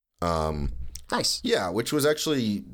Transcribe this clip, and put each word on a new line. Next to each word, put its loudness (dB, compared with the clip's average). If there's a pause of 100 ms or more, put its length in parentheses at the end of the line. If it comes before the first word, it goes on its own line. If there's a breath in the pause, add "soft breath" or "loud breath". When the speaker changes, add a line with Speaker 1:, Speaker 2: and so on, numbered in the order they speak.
(200)
Speaker 1:
Um, 0 (380)
Speaker 2:
Nice. 0
Speaker 1:
yeah, 2
which 0
was 2
actually 2